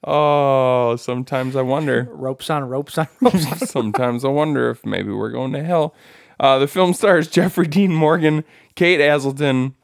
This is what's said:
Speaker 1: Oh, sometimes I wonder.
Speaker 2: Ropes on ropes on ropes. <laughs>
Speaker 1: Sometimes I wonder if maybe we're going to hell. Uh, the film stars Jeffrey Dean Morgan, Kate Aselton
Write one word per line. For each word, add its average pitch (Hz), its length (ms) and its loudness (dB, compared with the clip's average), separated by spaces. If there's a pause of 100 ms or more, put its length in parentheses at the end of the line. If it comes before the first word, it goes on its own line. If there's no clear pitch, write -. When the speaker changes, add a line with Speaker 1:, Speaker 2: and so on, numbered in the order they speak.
Speaker 1:
Oh, 135 880 2
sometimes 131 600 -4
I 135 60 0
wonder. 131 480 -2
Speaker 2:
Ropes 135 400 -8
on 147 180 -4
ropes 139 300 -6
on 160 100 -2 (120)
ropes. 175 500 0
<laughs> - 0 -
Speaker 1:
Sometimes 120 540 -2
I 135 40 0
wonder 139 420 0
if 117 140 -10
maybe 101 260 -4
we're 104 200 -6
going 127 220 -6
to 143 120 -6
hell. 165 300 0 (440)
Uh, 135 200 4
the 139 100 2
film 185 240 2
stars 175 360 2
Jeffrey 175 380 2
Dean 175 280 2
Morgan, 156 500 2 (300)
Kate 175 260 2
Aselton 139 720 0 (120)